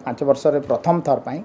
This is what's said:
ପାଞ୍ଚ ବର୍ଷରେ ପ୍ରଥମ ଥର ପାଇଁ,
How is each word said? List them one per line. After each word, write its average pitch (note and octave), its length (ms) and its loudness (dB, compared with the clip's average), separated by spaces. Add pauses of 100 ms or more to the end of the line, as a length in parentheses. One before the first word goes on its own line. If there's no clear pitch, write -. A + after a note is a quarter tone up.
ପାଞ୍ଚ C#3+ 200 -6
ବର୍ଷରେ C#3 360 2
ପ୍ରଥମ E3 400 0
ଥର C#3 200 0
ପାଇଁ, C3 260 -8